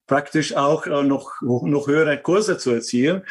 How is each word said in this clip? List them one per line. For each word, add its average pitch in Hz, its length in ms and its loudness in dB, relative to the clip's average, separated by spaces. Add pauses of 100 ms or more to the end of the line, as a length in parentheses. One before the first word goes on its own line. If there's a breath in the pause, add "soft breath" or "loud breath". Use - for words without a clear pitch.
praktisch 143 480 0
auch, 147 300 2
äh, 143 180 0
noch, 139 380 0
noch 143 460 -2
höhere 151 340 2
Kurse 196 360 0
zu - 140 -2
erzielen. 127 600 0